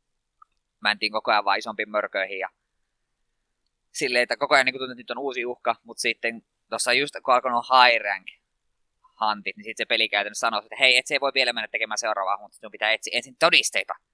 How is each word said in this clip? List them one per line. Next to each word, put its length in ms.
mentiin 320
koko 200
ajan 140
vaan 140
isompiin 300
mörköihin 500
ja 100
silleen, 320
että 140
koko 180
ajan 100
niinku 140
tuntui, 140
että 60
nyt 120
on 60
uusi 280
uhka, 380
mut 140
sitten 460
tossa 240
just 200
kun 100
alkoi 180
nuo 100
high 420
rank 240
huntit, 380
niin 80
sit 120
se 80
peli 240
käytännössä 300
sanoi, 240
että 160
hei, 180
et 100
se 80
ei 60
voi 120
vielä 200
mennä 140
tekemään 300
seuraavaa, 400
mutta 200
sinun 140
pitää 200
etsiä 260
ensin 220
todisteita 540